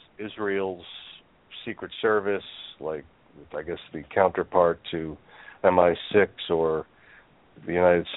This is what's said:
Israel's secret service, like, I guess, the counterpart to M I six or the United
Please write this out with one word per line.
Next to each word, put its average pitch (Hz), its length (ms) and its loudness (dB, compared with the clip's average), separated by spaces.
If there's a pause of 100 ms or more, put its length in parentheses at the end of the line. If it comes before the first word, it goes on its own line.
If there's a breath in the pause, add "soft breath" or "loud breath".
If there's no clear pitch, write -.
(180)
Israel's 98 680 -6 (800)
secret 98 260 -12 (100)
service, 101 420 0 (360)
like, 76 260 -10 (500)
I 76 60 -6
guess, 82 160 -10 (160)
the 78 100 -12 (100)
counterpart 90 640 2 (120)
to 80 260 -8 (460 loud breath)
M 90 160 6
I 87 140 6 (180)
six 98 200 4 (180)
or 80 360 0 (800 soft breath)
the 82 80 -6
United 87 440 4